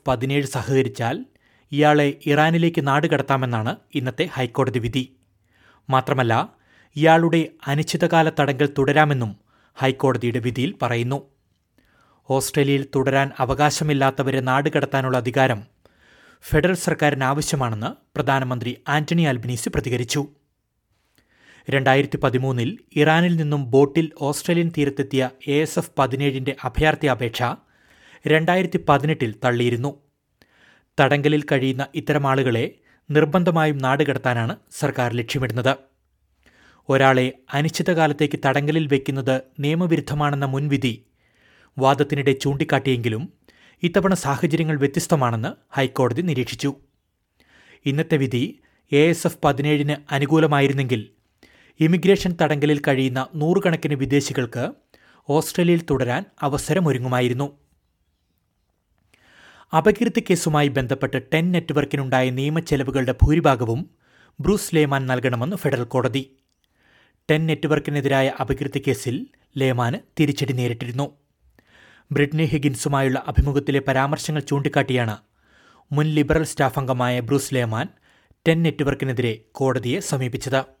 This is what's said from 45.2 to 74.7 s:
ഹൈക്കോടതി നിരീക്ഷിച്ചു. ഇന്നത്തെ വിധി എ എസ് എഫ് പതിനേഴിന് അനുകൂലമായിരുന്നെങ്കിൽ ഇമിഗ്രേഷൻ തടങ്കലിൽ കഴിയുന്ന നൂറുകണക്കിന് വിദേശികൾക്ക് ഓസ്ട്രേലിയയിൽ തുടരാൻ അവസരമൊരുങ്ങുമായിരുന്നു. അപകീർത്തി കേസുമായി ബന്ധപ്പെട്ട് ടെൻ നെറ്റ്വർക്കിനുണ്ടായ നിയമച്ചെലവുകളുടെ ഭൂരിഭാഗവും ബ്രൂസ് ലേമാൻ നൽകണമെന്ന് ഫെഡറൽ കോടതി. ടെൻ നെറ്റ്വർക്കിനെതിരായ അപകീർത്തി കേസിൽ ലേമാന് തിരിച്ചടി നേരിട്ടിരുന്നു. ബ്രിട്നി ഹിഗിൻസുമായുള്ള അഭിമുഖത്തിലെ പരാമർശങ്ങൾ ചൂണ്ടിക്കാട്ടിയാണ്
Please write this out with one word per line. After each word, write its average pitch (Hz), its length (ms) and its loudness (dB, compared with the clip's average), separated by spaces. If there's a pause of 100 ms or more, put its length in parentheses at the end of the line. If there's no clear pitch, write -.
ഹൈക്കോടതി 131 520 0
നിരീക്ഷിച്ചു. 139 540 -4 (1120)
ഇന്നത്തെ 156 320 0
വിധി 131 420 -2 (320)
എ 139 60 4
എസ് 165 300 4
എഫ് - 160 -6
പതിനേഴിന് 147 720 0
അനുകൂലമായിരുന്നെങ്കിൽ 139 960 2 (680)
ഇമിഗ്രേഷൻ 180 640 2
തടങ്കലിൽ 147 460 2
കഴിയുന്ന 131 480 0
നൂറുകണക്കിന് 165 580 0
വിദേശികൾക്ക് 135 800 -2 (580)
ഓസ്ട്രേലിയയിൽ 170 600 0
തുടരാൻ 131 360 -2 (160)
അവസരമൊരുങ്ങുമായിരുന്നു. 131 1200 -2 (2000)
അപകീർത്തി 214 480 2
കേസുമായി 151 460 2
ബന്ധപ്പെട്ട് 127 560 -2 (100)
ടെൻ 170 180 2
നെറ്റ്വർക്കിനുണ്ടായ 143 800 0
നിയമച്ചെലവുകളുടെ 135 840 -2
ഭൂരിഭാഗവും 135 800 2 (500)
ബ്രൂസ് 170 360 0
ലേമാൻ 139 300 2
നൽകണമെന്ന് 127 500 -2
ഫെഡറൽ 127 280 -2
കോടതി. 123 540 -4 (920)
ടെൻ 160 160 2
നെറ്റ്വർക്കിനെതിരായ 147 840 0 (140)
അപകീർത്തി 127 460 -6
കേസിൽ 131 400 -4 (300)
ലേമാന് 127 400 0 (220)
തിരിച്ചടി 139 340 0
നേരിട്ടിരുന്നു. 120 540 -4 (1040)
ബ്രിട്നി 147 320 0
ഹിഗിൻസുമായുള്ള 139 840 0
അഭിമുഖത്തിലെ 139 520 0
പരാമർശങ്ങൾ 143 640 -2
ചൂണ്ടിക്കാട്ടിയാണ് 135 760 0 (760)